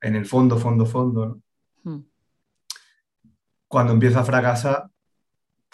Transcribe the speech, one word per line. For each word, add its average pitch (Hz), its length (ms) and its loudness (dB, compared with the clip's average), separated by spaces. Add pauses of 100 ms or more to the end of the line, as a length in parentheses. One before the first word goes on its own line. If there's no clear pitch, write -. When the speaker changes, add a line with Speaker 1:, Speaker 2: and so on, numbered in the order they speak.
Speaker 1:
en 107 140 -2
el 101 100 -6
fondo, 127 320 2
fondo, 117 280 2
fondo, 113 420 -2
¿no? 117 140 -14 (420)
Speaker 2:
Mm. 156 160 -12 (1700)
Speaker 1:
Cuando 120 240 2
empieza 117 280 4
a 113 40 0
fracasar, 123 640 -2 (840)